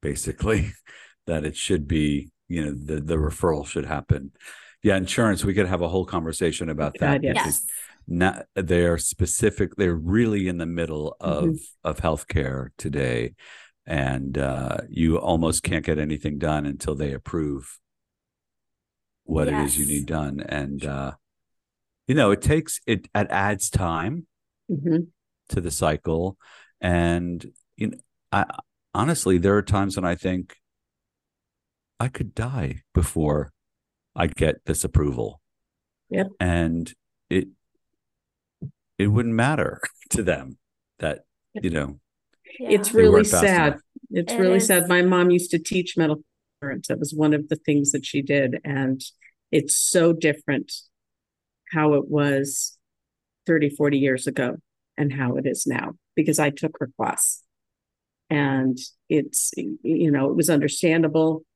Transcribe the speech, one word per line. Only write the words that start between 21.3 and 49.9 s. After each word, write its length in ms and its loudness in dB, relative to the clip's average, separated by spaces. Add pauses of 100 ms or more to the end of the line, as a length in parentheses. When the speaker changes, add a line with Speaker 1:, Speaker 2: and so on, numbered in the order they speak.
Speaker 1:
you 80 2
know, 160 6
it 100 0
takes, 440 0
it, 280 0
it 160 0
adds 400 -2
time 560 -2 (440)
Speaker 2:
Mm-hmm. 260 0 (540)
Speaker 1:
to 100 0
the 100 -4
cycle. 680 -2 (440)
And, 640 0 (320)
you 120 -4
know, 100 -10 (340)
I, 120 2 (500)
honestly, 440 2
there 180 4
are 60 2
times 340 0
when 80 -4
I 100 0
think, 420 -6 (1400)
"I 80 -2
could 260 -8
die 480 -4 (120)
before 580 2 (600)
I 140 0
get 380 0
this 180 -2
approval." 560 -2 (720)
Speaker 2:
Yep. 180 -2 (120)
Speaker 1:
And 520 0 (360)
it, 200 0 (1500)
it 100 4
wouldn't 260 2
matter 460 0 (160)
<laughs> 140 -16
to 120 0
them 360 -2 (420)
that, 240 -4 (300)
you 160 -2
know, 280 -4 (640)
Speaker 3:
Yeah. 100 -4
Speaker 2:
It's 200 4
Speaker 1:
they 100 4
Speaker 2:
really 100 10
Speaker 1:
weren't 160 8
fast 160 4
Speaker 2:
sad. 240 4
Speaker 1:
enough. 140 0 (300)
Speaker 2:
It's 220 -2
Speaker 3:
It 60 -4
Speaker 2:
really 180 4
Speaker 3:
is. 100 2
Speaker 2:
sad. 220 4
My 140 6
mom 280 6
used 220 2
to 60 2
teach 380 -2
medical 280 2 (360)
insurance. 280 -8
That 100 -2
was 160 -4
one 200 4
of 140 -2
the 80 0
things 360 0
that 140 0
she 160 -2
did. 420 2
And 360 0 (500)
it's 260 2
so 360 4